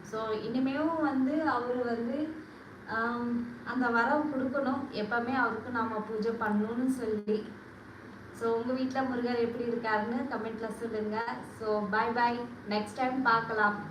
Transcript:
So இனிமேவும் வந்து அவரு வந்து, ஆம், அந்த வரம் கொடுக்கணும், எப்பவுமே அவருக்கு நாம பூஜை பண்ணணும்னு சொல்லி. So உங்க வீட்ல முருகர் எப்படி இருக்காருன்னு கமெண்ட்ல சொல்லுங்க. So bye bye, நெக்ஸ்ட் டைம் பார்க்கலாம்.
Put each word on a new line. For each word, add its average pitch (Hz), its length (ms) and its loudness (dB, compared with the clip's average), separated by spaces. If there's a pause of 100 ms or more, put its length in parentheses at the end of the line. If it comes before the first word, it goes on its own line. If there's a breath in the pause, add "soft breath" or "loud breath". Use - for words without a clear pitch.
So 220 160 -6 (240)
இனிமேவும் 277 580 2
வந்து 285 480 2
அவரு 247 340 0
வந்து, 233 340 -2 (720 loud breath)
ஆம், 240 420 -2 (340)
அந்த 247 240 2
வரம் 277 400 4
கொடுக்கணும், 262 600 0
எப்பவுமே 240 440 0
அவருக்கு 247 360 0
நாம 226 300 -2
பூஜை 220 300 0
பண்ணணும்னு 220 640 2
சொல்லி. 214 420 0 (960)
So 226 200 -4
உங்க 240 200 0
வீட்ல 262 280 0
முருகர் 240 420 2
எப்படி 240 220 0
இருக்காருன்னு 226 600 0
கமெண்ட்ல 220 460 -4
சொல்லுங்க. 214 440 -2 (340)
So 220 160 -6 (240)
bye 233 220 4
bye, 240 240 4 (320)
நெக்ஸ்ட் 208 260 0
டைம் 262 260 2
பார்க்கலாம். 220 560 4 (140)